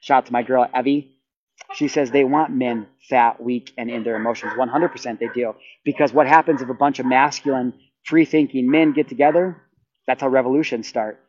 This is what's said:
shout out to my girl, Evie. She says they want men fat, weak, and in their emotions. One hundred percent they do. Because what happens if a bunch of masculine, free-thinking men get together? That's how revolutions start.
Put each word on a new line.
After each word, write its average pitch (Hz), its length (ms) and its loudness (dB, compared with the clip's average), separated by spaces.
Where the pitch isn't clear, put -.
shout 139 180 2
out 127 80 0
to - 60 -10
my 123 100 0
girl, 127 320 2
Evie. 139 440 -2
She 147 140 -2
says 139 220 -2
they 139 140 4
want 147 260 0
men 120 360 -4
fat, 120 320 2
weak, 120 340 -6
and 117 140 -8
in 117 140 -8
their 113 120 -4
emotions. 110 400 -6
One 123 140 -2
hundred 160 180 0
percent 117 320 -10
they 117 140 -4
do. 117 200 -4
Because 143 300 0
what 143 120 4
happens 151 360 4
if 123 80 -8
a 127 40 -4
bunch 143 240 0
of 127 60 -6
masculine, 131 720 0
free-thinking 147 680 2
men 156 240 4
get 147 160 0
together? 156 500 0
That's 131 160 -4
how 139 60 -2
revolutions 131 600 0
start. 110 400 -6